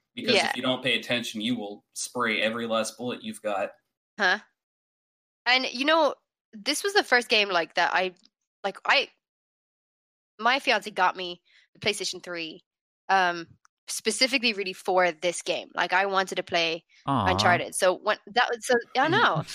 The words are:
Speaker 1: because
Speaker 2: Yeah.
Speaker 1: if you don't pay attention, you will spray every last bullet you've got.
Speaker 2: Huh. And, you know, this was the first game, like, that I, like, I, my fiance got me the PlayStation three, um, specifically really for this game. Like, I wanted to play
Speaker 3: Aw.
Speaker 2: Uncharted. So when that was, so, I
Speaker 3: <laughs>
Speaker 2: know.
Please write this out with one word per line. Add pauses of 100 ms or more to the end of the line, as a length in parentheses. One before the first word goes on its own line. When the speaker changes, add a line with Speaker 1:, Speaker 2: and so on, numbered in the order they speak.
(160)
Speaker 1:
because
Speaker 2:
Yeah.
Speaker 1:
if
you
don't
pay
attention,
you
will
spray
every
last
bullet
you've
got. (460)
Speaker 2:
Huh. (1040)
And,
you
know, (380)
this
was
the
first
game,
like,
that
I, (500)
like,
I, (1300)
my
fiance
got
me (320)
the
PlayStation
three, (460)
um, (400)
specifically
really
for
this
game.
Like,
I
wanted
to
play (220)
Speaker 3:
Aw.
Speaker 2:
Uncharted.
So
when (160)
that
was,
so, (220)
I
Speaker 3:
<laughs>
Speaker 2:
know. (120)